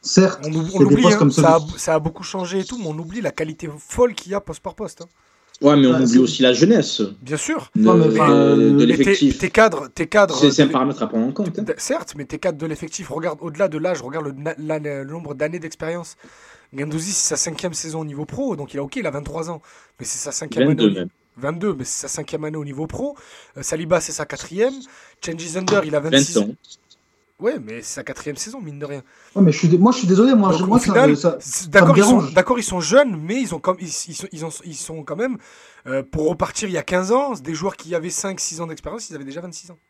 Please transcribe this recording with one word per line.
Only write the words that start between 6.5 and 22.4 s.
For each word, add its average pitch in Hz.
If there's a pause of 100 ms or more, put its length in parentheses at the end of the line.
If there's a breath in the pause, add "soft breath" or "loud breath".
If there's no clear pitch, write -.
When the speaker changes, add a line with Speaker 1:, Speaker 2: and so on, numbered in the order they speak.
Speaker 3:
jeunesse 165 (180)
Speaker 2:
Bien 131
sûr. -
Speaker 3:
de, 110
Speaker 1:
Non, 110
mais 113
Speaker 3:
de, 110
Speaker 1:
enfin, 113
Speaker 3:
de -
Speaker 1:
euh, 139
Speaker 2:
Mais 143
tes, 131
Speaker 3:
l'effectif. 139
Speaker 2:
tes 180
cadres, 170
tes 170
cadres 196
Speaker 3:
C'est, 139
c'est 147
un -
Speaker 2:
de 131
l'e-, -
Speaker 3:
paramètre 135
à -
prendre 110
en 131
compte, 175
hein. 202
Speaker 2:
d-, 220
certes, -
mais 143
tes 156
cadres 170
de 160
l'effectif, 160
regarde, 160
au-delà 170
de 156
l'âge, 165
regarde 147
le 139
na-, 147
la, 151
le 143
nombre 151
d'années 156
d'expérience. 165 (580 soft breath)
Guendouzi, 156
c'est -
sa 151
cinquième 165
saison 160
au 156
niveau 147
pro, 240
donc 143
il 139
a, -
ok, 139
il 220
a 151
vingt-trois 151
ans, 160 (380 soft breath)
mais 123
c'est -
sa 147
cinquième 151
Speaker 3:
Vingt-deux 139
Speaker 2:
année 98
au 92
Speaker 3:
même. 90 (280)
Speaker 2:
vingt-deux, 165
mais 127
c'est -
sa 139
cinquième 156